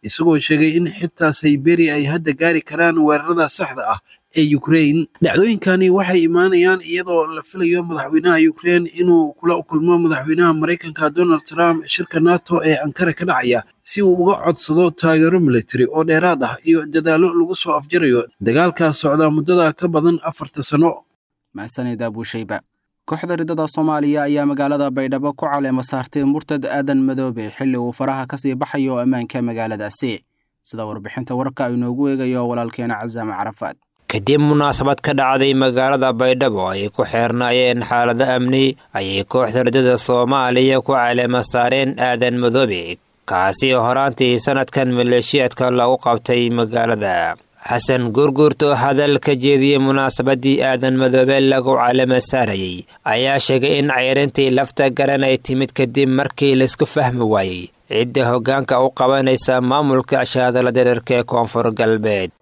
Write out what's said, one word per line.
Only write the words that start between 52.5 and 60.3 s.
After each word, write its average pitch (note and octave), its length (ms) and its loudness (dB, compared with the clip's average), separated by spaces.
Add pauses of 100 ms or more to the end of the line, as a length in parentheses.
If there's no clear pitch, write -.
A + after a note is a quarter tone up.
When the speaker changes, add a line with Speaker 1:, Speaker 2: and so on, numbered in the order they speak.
Speaker 3:
ayaa C3 360 0
sheegay C3+ 400 2
in C#3+ 120 0
ceyrintii C3 640 0
lafta C3+ 340 0
garan C3+ 380 0
ay C3 100 2
timid C3 380 -4
kadib C3 340 0
markii C3+ 460 0
la C3 100 4
isku C#3 220 0
fahmi B2+ 320 -2
waayey F#2+ 480 -2 (240)
cidda B2 400 0
hoggaanka B2+ 480 0
u C3 160 2
qabanaysa C3 640 2
maamulka C3+ 580 0
ashaadala B2 520 0